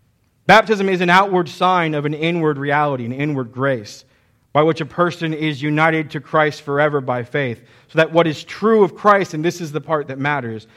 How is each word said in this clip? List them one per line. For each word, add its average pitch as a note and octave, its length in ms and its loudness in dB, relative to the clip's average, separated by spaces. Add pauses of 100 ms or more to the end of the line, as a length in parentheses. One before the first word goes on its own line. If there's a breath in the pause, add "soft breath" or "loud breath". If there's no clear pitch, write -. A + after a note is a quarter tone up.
(460)
Baptism G3+ 420 4
is F#3 140 0
an F3 80 2
outward F3+ 400 2
sign F3+ 440 0
of D3 120 -2
an D3 80 -2
inward D#3 440 -2
reality, C#3+ 480 0
an A#2 60 -6
inward C3+ 400 -4
grace, B2 540 -4 (480)
by D3 100 4
which D#3+ 160 0
a D#3 60 -6
person E3 480 -4
is D3+ 280 -4
united D#3 500 0
to D3 100 -8
Christ D3+ 400 0
forever C#3+ 400 0
by B2 220 -4
faith, B2+ 380 -6 (280 soft breath)
so D#3 80 -12
that D#3+ 160 2
what E3+ 140 4
is D3 160 -6
true G#3+ 400 2
of F3+ 120 -2
Christ, G3+ 380 2
and D#3 100 -4
this E3+ 160 -2
is D#3+ 120 -10
the D3 100 -6
part D3+ 260 -4
that C3+ 100 -10
matters, C3+ 480 -6 (120 soft breath)